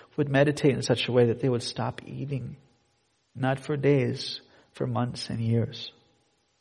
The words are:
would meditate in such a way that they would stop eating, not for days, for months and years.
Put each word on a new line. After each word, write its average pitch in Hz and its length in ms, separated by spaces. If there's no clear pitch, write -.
would 143 140
meditate 143 420
in 120 80
such - 280
a 123 40
way 120 140
that 113 160
they 135 80
would 120 120
stop - 440
eating, 135 500
not 131 260
for 151 160
days, 135 640
for 135 140
months 120 420
and 117 120
years. 113 520